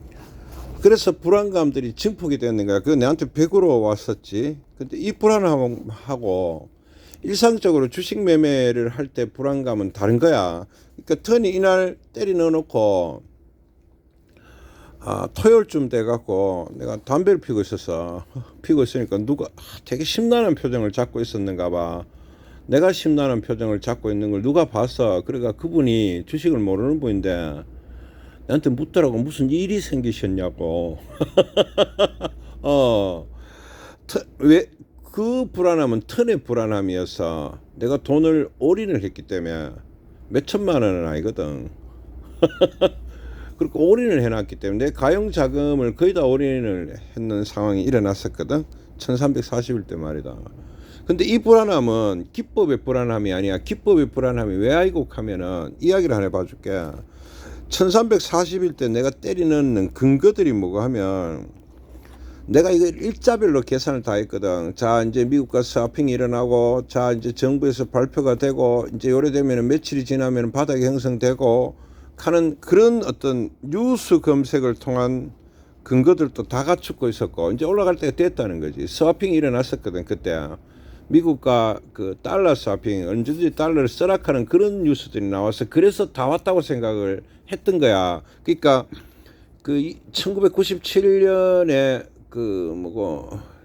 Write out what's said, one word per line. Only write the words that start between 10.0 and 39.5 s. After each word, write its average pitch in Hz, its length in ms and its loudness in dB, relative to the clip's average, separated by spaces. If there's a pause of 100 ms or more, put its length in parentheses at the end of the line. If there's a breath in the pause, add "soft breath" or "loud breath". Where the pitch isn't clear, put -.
거야. 101 480 2 (380 soft breath)
그러니까 156 240 -2
턴이 226 220 4
이날 185 460 2 (160)
때리 202 220 -2
넣어놓고, 110 880 2 (1800 soft breath)
아, 98 300 -6
토요일쯤 214 540 4
돼갖고 104 840 -2
내가 120 220 -8
담배를 160 440 0
피우고 113 200 -4
있었어. 87 640 -6 (380 loud breath)
피우고 147 220 2
있으니까 110 340 -4
누가, 131 280 -4 (100)
아, - 40 -20 (240 loud breath)
되게 135 200 -6
심란한 226 500 2
표정을 117 380 -2
잡고 120 280 -2
있었는가 95 500 -4
봐. 87 340 -4 (640 soft breath)
내가 165 260 4
심란한 143 480 0
표정을 110 400 -4
잡고 110 320 -4
있는 104 180 -2
걸 101 120 -2
누가 147 240 2
봤어. 110 600 0
그러니까 120 260 -4
그분이 113 720 0
주식을 156 340 -2
모르는 110 400 0
분인데 92 640 -4 (800 loud breath)
나한테 143 240 0
묻더라고. 139 480 0
무슨 131 320 -2
일이 185 300 0
생기셨냐고. 90 1160 -4 (800)
<laughs> - 840 -4
어, 110 640 2 (800 loud breath)
터-, - 140 -4 (180)
왜, 156 280 6 (440)
그 240 420 -2
불안함은 156 540 2
턴의 233 380 -2
불안함이어서 90 1120 -4 (160)
내가 127 220 -2
돈을 156 540 2 (100)
올인을 175 420 0
했기 92 200 -10
때문에 82 480 -6 (580)